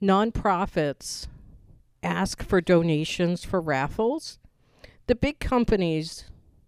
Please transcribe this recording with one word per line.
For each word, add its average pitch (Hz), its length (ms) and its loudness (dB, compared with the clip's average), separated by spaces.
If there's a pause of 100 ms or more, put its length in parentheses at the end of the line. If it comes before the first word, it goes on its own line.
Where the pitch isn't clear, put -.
nonprofits 196 1300 0 (760)
ask 175 400 -2
for 190 180 2
donations 170 840 2
for 190 160 -2
raffles, 160 760 -2 (720)
the 247 80 4
big 294 240 -2
companies, 175 840 0 (420)